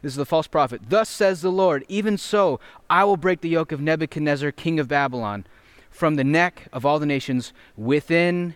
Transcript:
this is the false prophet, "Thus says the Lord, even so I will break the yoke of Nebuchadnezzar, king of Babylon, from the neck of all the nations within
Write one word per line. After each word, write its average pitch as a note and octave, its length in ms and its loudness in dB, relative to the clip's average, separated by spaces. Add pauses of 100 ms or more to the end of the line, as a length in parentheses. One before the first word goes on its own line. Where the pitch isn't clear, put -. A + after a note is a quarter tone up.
this C3+ 120 -8
is - 20 -10
the C#3 100 -4
false D#3+ 220 0
prophet, B2+ 400 0
"Thus G#3+ 220 2
says F#3+ 320 0
the F#3 100 0
Lord, F#3 380 2
even G3+ 280 -2
so F#3 440 0 (280)
I F3 140 4
will G3+ 140 2
break F3+ 240 0
the E3+ 80 -4
yoke E3 240 0
of C#3 80 -6
Nebuchadnezzar, D3+ 720 -2
king E3 260 -2
of C#3 80 0
Babylon, B2 580 -2 (460)
from D#3 240 0
the C#3 80 0
neck D#3+ 480 0
of B2+ 140 -6
all D3 120 4
the D3+ 80 -2
nations C3+ 460 -2 (240)
within E3 800 0